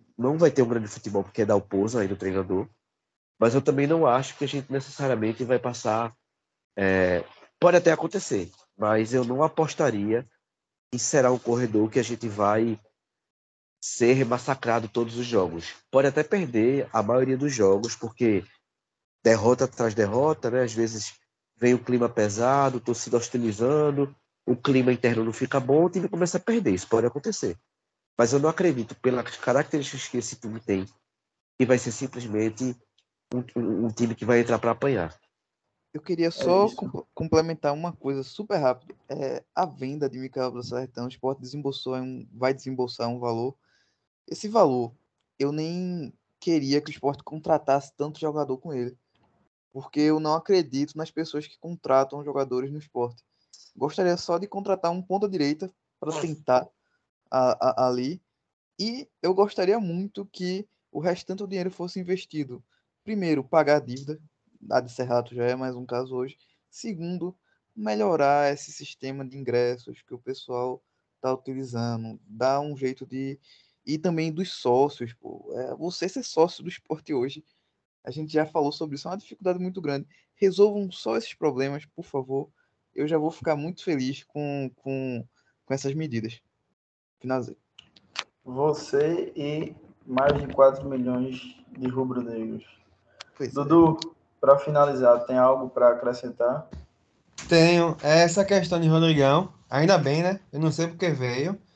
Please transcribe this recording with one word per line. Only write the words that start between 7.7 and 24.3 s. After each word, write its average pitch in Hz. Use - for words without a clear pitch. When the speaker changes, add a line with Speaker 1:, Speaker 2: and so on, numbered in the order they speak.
Speaker 1:
até 170
acontecer, 143
mas 110
eu 127
não 127
apostaria 123
que 123
será 127
um 123
corredor 113
que 127
a 120
gente 117
vai 107
ser 127
massacrado 117
todos 117
os 123
jogos. 90
Pode 139
até 151
perder 131
a 110
maioria 127
dos 143
jogos, 104
porque 110
derrota 117
atrás 117
derrota, 120
né? 127
Às 110
vezes 113
vem 123
o 120
clima 120
pesado, 120
torcida 120
hostilizando, 139